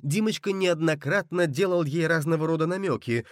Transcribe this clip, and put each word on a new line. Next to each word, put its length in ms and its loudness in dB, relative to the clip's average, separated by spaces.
Димочка 480 -2
неоднократно 960 0
делал 360 0
ей 220 -2
разного 400 0
рода 220 0
намеки, 640 -2